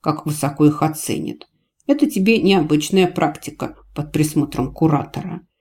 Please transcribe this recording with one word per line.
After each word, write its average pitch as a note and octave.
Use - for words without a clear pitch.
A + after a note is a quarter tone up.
как D3+
высоко D3
их D3+
оценит. -
Это C#4+
тебе G#3
необычная F3+
практика -
под D3+
присмотром C#3+
куратора, D#3+